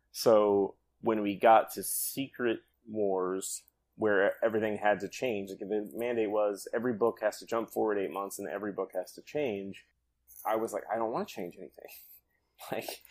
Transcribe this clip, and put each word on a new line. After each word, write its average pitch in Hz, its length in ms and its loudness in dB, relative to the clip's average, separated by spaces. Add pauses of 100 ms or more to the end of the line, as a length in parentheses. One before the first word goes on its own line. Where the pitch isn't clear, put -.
(120)
So 104 600 6 (280)
when 110 200 2
we 101 140 -2
got 113 400 8
to 98 80 -8
Secret 123 760 -4 (300)
Wars, 95 720 -2 (340)
where 104 380 4 (100)
everything 107 340 0
had 101 240 2
to 98 60 -6
change, 101 440 -4
like, 98 80 -12
the 107 360 -4
mandate 113 360 -2
was 104 420 0
every 120 200 0
book 110 280 0
has - 180 -2
to - 60 -18
jump 117 240 -4
forward 107 300 0
eight 95 120 -4
months 98 280 -6
and 98 100 -8
every 101 220 -6
book 92 240 -6
has 90 180 -6
to - 80 -20
change, 101 640 -6 (600)
I 110 100 -2
was 110 180 -2
like, 101 180 -4
"I 110 60 -2
don't 113 140 -2
wanna 180 140 -4
change 90 320 -12
anything." - 320 -20
<laughs> - 840 -18
Like, - 160 -6 (240)